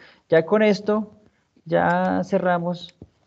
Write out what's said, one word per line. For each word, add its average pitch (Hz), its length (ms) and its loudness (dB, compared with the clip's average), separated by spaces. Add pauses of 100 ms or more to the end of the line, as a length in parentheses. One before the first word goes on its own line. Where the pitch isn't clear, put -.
(280)
Ya 165 180 4
con 214 160 2
esto, 214 500 0 (520)
ya 175 600 0
cerramos 175 720 -2 (300)